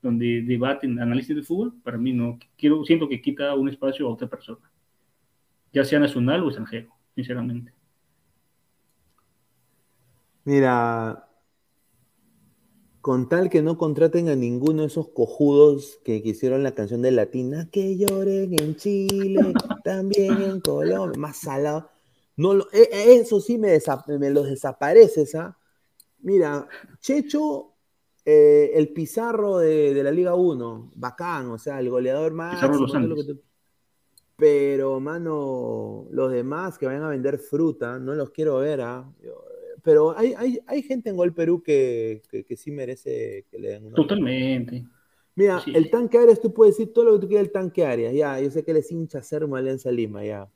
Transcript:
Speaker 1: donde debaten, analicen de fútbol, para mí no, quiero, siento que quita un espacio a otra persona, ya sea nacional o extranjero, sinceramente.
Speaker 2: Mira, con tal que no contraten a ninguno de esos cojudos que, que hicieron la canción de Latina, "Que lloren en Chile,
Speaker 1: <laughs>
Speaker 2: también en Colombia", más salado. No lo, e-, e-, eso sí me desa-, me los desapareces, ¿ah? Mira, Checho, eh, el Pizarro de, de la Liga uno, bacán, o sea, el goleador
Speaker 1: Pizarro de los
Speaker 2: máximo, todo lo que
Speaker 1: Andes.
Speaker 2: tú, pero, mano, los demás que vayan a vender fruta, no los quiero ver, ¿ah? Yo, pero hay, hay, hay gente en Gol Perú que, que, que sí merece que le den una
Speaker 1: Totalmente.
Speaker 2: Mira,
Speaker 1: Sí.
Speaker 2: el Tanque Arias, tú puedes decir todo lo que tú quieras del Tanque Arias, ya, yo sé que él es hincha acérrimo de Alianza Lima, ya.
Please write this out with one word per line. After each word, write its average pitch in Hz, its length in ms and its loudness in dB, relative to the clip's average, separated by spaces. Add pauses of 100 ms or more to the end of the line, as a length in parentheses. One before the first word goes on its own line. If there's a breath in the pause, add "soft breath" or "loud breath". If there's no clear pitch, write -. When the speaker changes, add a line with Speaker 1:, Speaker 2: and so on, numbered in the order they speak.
Speaker 1:
donde 120 400 -2
debaten, 123 580 -2
analicen 127 360 -4
de 147 80 -8
fútbol, 208 300 -6 (100)
para 120 140 -10
mí 127 160 -2
no, 120 240 -4 (200)
quiero, 151 280 2
siento 160 220 0
que 127 140 -8
quita 143 340 -4
un 139 140 -2
espacio 135 380 -6
a 120 40 -4
otra 113 160 -10
persona, - 440 -18 (1000)
ya 139 120 0
sea 147 160 0
nacional 143 440 0
o 156 40 -2
extranjero, 113 420 -10 (260)
sinceramente. 123 560 -10 (2750)
Speaker 2:
Mira, 120 840 0 (1700)
con 127 280 -2
tal 175 200 0
que 165 120 2
no 160 160 -2
contraten 165 520 0
a 143 60 0
ninguno 127 460 0
de 156 60 -2
esos - 220 -6
cojudos 143 920 4
que, 110 180 -4
que 110 80 -4
hicieron 131 340 -2
la 131 100 -4
canción 113 280 -6
de 127 100 2
Latina, 127 600 -2
"Que 196 260 -4
lloren 196 600 -2
en 156 160 -4
Chile, 196 800 0
Speaker 1:
<laughs> - 300 -6
Speaker 2:
también 196 580 -2
en 196 200 -4
Colombia", 165 580 -2
más 143 180 -10
salado. 147 520 -6 (480)
No 185 160 0
lo, 196 180 0
e-, 226 200 8
e-, 220 240 8
eso 226 240 2
sí 240 180 -4
me 214 120 0
desa-, 151 340 2 (160)
me 139 100 -2
los 143 180 0
desapareces, 147 880 4
¿ah? 175 220 -10 (640)
Mira, 160 480 0 (320 loud breath)
Checho, 294 720 -4 (520)
eh, 147 480 8
el 151 160 4
Pizarro 202 680 -2
de, 151 340 4
de 139 100 2
la 139 80 0
Liga 180 240 0
uno, 123 600 0
bacán, 131 560 -8
o 113 60 -8
sea, 139 220 -10
el 123 100 -2
goleador 131 420 -2
Speaker 1:
Pizarro 175 420 -2
de 139 80 0
los 131 100 -2
Speaker 2:
máximo, 143 140 0
todo - 20 -2
lo 160 80 -4
que 147 60 -6
Speaker 1:
Andes. 139 160 -10
Speaker 2:
tú, - 40 -20 (960)
pero, 139 600 2
mano, 131 1120 -8
los 131 200 0
demás 143 460 -6
que 139 100 -6
vayan 139 160 -6
a 156 60 -6
vender 139 280 -4
fruta, 143 600 -4
no 131 160 -8
los 143 160 -6
quiero 156 260 -2
ver, 139 240 -2
¿ah? 127 280 -10 (140)
Yo, - 200 -20 (400)
pero 156 340 6
hay, 233 180 2
hay, 240 300 -4
hay 269 160 -4
gente 247 300 -6
en 190 40 -6
Gol 175 180 0
Perú 170 280 0
que, 117 680 -2
que, 107 120 -8
que 117 140 -12
sí - 140 -14
merece 123 800 -10
que 98 80 -16
le 101 100 -10
den 104 160 -12
una 107 100 -10
Speaker 1:
Totalmente. 131 880 -2 (520)
Speaker 2:
Mira, 190 260 2
Speaker 1:
Sí. 147 140 -8
Speaker 2:
el 160 160 4
Tanque 233 260 0
Arias, 233 240 8
tú 214 100 -2
puedes 208 240 6
decir 220 160 -6
todo 233 140 2
lo 220 80 6
que 202 60 4
tú 190 80 -6
quieras 202 180 2
del - 80 -12
Tanque 185 320 -2
Arias, 117 280 -2
ya, 139 280 -2
yo 139 80 -2
sé 147 160 -6
que 165 60 -4
él 156 60 2
es 147 140 -2
hincha 165 280 -10
acérrimo 147 360 -6
de 131 60 -4
Alianza 131 300 -6
Lima, 107 340 -6
ya. 101 300 -10